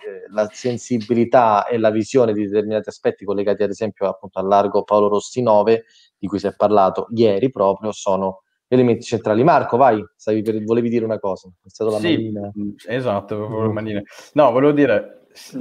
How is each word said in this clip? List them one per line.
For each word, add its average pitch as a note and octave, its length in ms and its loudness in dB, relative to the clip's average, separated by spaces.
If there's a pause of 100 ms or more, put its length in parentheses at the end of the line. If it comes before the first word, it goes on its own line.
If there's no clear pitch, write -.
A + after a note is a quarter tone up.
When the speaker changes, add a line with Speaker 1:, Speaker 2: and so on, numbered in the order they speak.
(320)
Speaker 1:
la G#2+ 200 -2
sensibilità A#2 1160 0
e A#2+ 100 -2
la A2 120 2
visione A2 420 2
di G#2 160 -4
determinati G#2 400 -2
aspetti - 380 -6
collegati G2+ 380 -2
ad G2 60 0
esempio G2+ 380 -6
appunto F#2+ 320 -8
al F#2+ 80 -4
largo G2+ 360 2
Paolo G#2 260 2
Rossi G#2 320 -2
nove, A2 420 4 (340)
di G2 100 -8
cui F#2+ 120 -4
si G2 80 -4
è F#2 80 -4
parlato G2 560 2
ieri A2+ 400 2
proprio, G2+ 400 -2
sono F#2+ 520 -4 (260)
elementi B2 340 2
centrali. G#2+ 400 -2
Marco, C#3+ 320 2
vai, A#2 260 4 (140)
stavi A2 260 -2
per, G#2+ 220 -4
volevi A#2 260 0
dire A#2 140 0
una A2 160 -4
cosa, F#2+ 300 -6 (140)
è G2 60 -20
stata G#2+ 220 -4
la G#2+ 80 -2
Speaker 2:
Sì, E3+ 140 0
Speaker 1:
manina. G#2 440 -6
Speaker 2:
mm, G#2 120 -6 (180)
esatto, A2 480 -4
proprio G#2+ 280 -6
la A2 40 0
Speaker 1:
Mm. G#2+ 60 -2
Speaker 2:
manina. G#2+ 280 -6 (320)
No, C#3+ 180 4
volevo C#3 200 4
dire, B2+ 540 0 (360)